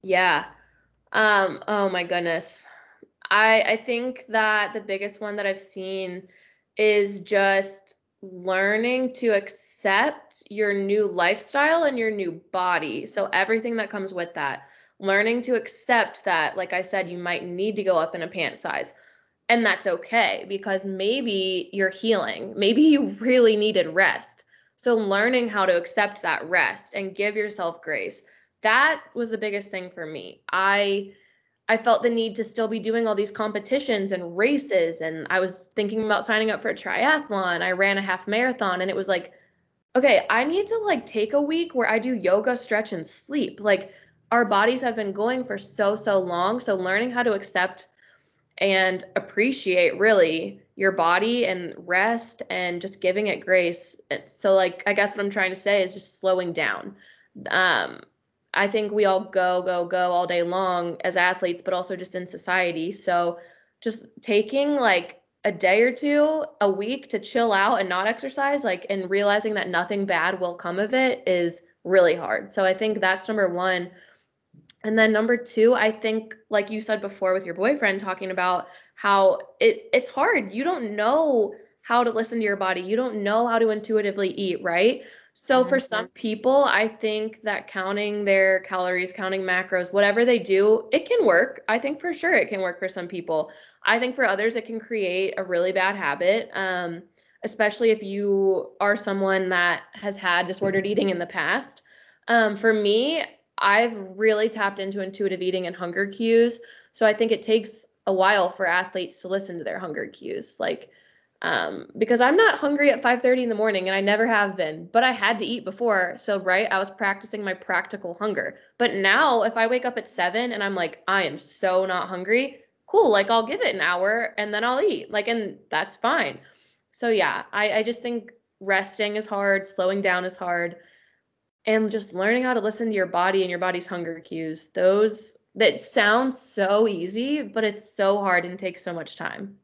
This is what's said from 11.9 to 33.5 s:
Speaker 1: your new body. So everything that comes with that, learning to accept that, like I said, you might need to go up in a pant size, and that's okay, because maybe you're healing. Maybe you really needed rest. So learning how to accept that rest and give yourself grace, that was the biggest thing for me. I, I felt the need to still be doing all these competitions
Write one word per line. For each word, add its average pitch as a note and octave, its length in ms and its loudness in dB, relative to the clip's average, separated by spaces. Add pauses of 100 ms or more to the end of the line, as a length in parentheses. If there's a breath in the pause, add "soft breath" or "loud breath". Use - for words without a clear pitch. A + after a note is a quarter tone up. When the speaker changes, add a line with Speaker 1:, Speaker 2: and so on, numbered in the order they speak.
Speaker 1:
your A3 120 0
new F3+ 300 -6 (120)
body. E3+ 540 -2
So G3+ 260 -4
everything A3 440 0
that G#3 140 -4
comes G3 240 -8
with E3+ 200 -8
that, C#3 340 -6 (300 soft breath)
learning G#3 440 2
to B3 120 -2
accept - 680 -2
that, A#3 320 0
like F#3 160 -6
I F#3 100 -2
said, F#3 260 -4
you F3 100 -10
might F3 260 -4
need F#3+ 320 -4
to G3+ 80 -4
go F#3 120 4
up E3 180 0
in F3 80 -6
a D#3 60 -6
pant D#3+ 320 -6
size, - 340 -6 (540 soft breath)
and A#3 160 4
that's F#3+ 220 0
okay, F#3+ 640 0
because G3 360 -4
maybe F#3+ 880 -2
you're G3 180 0
healing. F#3+ 680 -2
Maybe G#3+ 260 4
you C#4 380 4
really A#3 360 6
needed G3+ 320 2
rest. E3 560 0 (320 soft breath)
So A#3+ 180 2
learning A3 540 2
how G#3 160 0
to F#3 120 4
accept G3+ 460 -2
that D#3+ 260 -4
rest E3 460 -2
and F#3+ 200 -8
give G3+ 220 -2
yourself G3+ 460 -6
grace, A2+ 400 -6 (400 soft breath)
that C#4 400 2 (120)
was A#3 160 -6
the A3 80 -6
biggest G3+ 320 -6
thing F3+ 200 -10
for F3 140 -14
me. C#3 380 -14 (100)
I, G3 600 0 (560 soft breath)
I A3+ 80 4
felt A3+ 260 4
the A#3+ 80 4
need A3+ 260 -2
to A3+ 80 -4
still A3 240 -4
be A3 120 -4
doing A3+ 260 0
all G#3+ 80 0
these G#3 160 -2
competitions G#3 840 -2